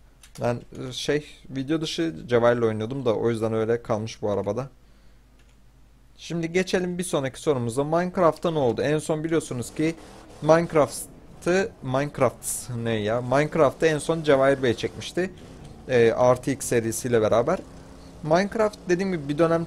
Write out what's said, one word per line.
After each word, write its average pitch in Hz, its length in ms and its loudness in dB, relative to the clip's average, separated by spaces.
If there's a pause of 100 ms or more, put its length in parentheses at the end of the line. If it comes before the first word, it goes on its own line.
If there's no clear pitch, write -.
(400)
Ben, 120 140 0
e, 131 360 -12
şey, 147 340 -4 (240)
video 135 320 -4
dışı 160 340 -4 (120)
Cevahir'le 120 340 4
oynuyordum 113 440 -2
da 110 100 2
o 110 140 0
yüzden 113 240 -2
öyle 113 300 0
kalmış 110 380 -4
bu 107 100 -2
arabada. 101 380 -2 (1500)
Şimdi 165 340 -6
geçelim 180 460 0
bir 180 60 -4
sonraki 139 360 -4
sorumuza. 123 440 0
Minecraft'ta 170 680 0
ne 156 80 -2
oldu? 117 220 2
En 147 180 0
son 156 240 -4
biliyorsunuz 151 500 -4
ki 160 220 -2 (460)
Minecraft'ı, 165 1300 0 (120)
Minecraft 135 840 -2 (140)
ne 117 100 0
ya? 110 280 0
Minecraft'ı 143 640 2
en 156 120 2
son 165 260 -2
Cevahir 135 400 4
Bey 120 100 4
çekmişti. 143 580 -6 (560)
E, 127 120 4 (100)
R 123 260 4
T 131 160 -2
X 127 140 -4
serisiyle 113 560 0
beraber. 123 380 2 (640)
Minecraft 202 540 0 (120)
dediğim 185 220 0
gibi 147 180 -4
bir 147 80 -4
dönem 165 300 2